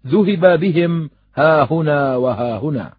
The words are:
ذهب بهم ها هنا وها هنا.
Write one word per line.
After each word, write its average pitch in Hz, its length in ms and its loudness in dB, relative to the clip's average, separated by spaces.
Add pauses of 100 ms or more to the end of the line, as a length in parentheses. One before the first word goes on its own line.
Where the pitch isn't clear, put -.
ذهب 180 520 2
بهم 170 500 -2 (260)
ها 147 360 2
هنا 147 440 0
وها 120 420 -2
هنا. 131 420 -6